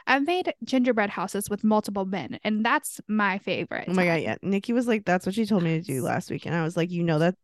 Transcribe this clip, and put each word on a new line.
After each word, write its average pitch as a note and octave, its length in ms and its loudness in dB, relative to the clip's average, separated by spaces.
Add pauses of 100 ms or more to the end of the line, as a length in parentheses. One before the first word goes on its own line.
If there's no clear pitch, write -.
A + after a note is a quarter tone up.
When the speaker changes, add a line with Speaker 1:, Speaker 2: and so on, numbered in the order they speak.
Speaker 1:
I've C#4 200 2
made F4 280 0 (120)
gingerbread A#3+ 440 2
houses G3 400 -4
with G3+ 140 -4
multiple G#3+ 420 2
men, F3+ 380 -6
and G#3+ 220 0
that's C#4 420 -2
my G#3 300 0
favorite - 500 -4
Speaker 2:
Oh F3 60 -2
my F#3 120 4
God, E3+ 100 4
Speaker 1:
time. D3+ 80 0
Speaker 2:
yeah. G#2+ 180 -2
Nikki G3 320 0
was A#3+ 140 2
like, G#3+ 180 0
"That's F3+ 200 2
what F#3+ 100 0
she A3+ 100 2
told G3+ 180 4
me E3 160 2
to E3 60 -8
do - 100 -4
Speaker 1:
Yes. B2+ 80 0
Speaker 2:
last - 260 -2
week." - 160 -8
And - 80 -4
I E3+ 100 0
was E3 120 -4
like, F3 160 0
"You E3+ 120 -2
know, E3 160 2
that F3 240 4